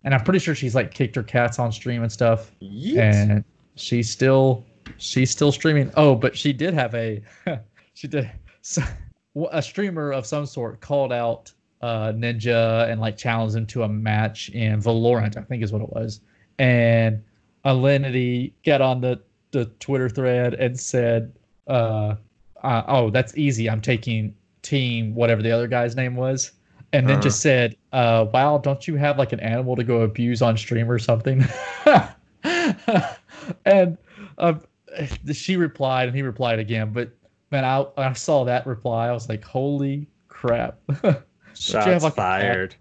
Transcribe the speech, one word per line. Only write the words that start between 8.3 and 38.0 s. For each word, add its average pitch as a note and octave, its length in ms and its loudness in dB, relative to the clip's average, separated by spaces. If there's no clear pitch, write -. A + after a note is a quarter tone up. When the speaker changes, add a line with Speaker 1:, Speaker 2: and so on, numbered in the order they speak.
Speaker 1:
so, - 200 -4
w-, D#3 180 -4
a D#3 100 -2
streamer E3 500 -4
of C3+ 140 -6
some D3 200 -6
sort A#2 340 -10
called C#3 320 -2
out, A#2+ 400 -4
uh, A2 300 -2
Ninja A2+ 800 0
and, A2 100 -4
like, A2 160 -4
challenged A2+ 380 -2
him A2 120 -2
to A2+ 180 -4
a G#2+ 40 -2
match G#2+ 640 -2
in A2 320 -2
Valorant, A2+ 540 2
I - 60 -12
think A#2+ 200 -6
is G#2 100 -4
what G#2+ 100 -2
it - 80 -8
was. A2 300 -8
And A#2 640 4
Alinity C3 880 2
got C#3+ 160 4
on C3 200 2
the, B2 200 -2
the A#2+ 140 0
Twitter C3 280 -2
thread B2 460 0
and A#2+ 240 -2
said, A#2 540 0
uh, A2 480 0
uh, A#2 260 0
"Oh, A#2 220 2
that's B2+ 260 -2
easy. B2+ 340 0
I'm A2 100 -2
taking A2 540 -2
team," A#2 520 -2
whatever A#2 280 2
the A2+ 100 0
other A#2 160 0
guy's A#2+ 260 0
name B2+ 220 -4
was. C3 360 -4
And C3 140 4
Ninja C3+ 140 4
Speaker 2:
Uh-huh. C3+ 100 2
Speaker 1:
said, B2 460 2
uh, A2+ 400 4
"Wow, C#3+ 260 4
don't C3+ 300 -2
you D#3+ 80 -2
have, C#3+ 220 2
like, C3 140 0
an A#2 80 -6
animal B2 360 -2
to A#2+ 80 -2
go A#2 160 2
abuse A#2 420 0
on A2+ 140 4
stream A2+ 340 -2
or A#2+ 80 2
something?" B2+ 460 2
<laughs> - 600 2
And, F#3 320 4
uh, E3+ 160 2
she F#3 240 -4
replied C3+ 520 0
and B2 80 -4
he C#3 60 -2
replied A#2 360 -2
again. A2 340 -4
But, A#2+ 180 -6
man, C3+ 140 -2
I, C3+ 220 0
I C3 180 -2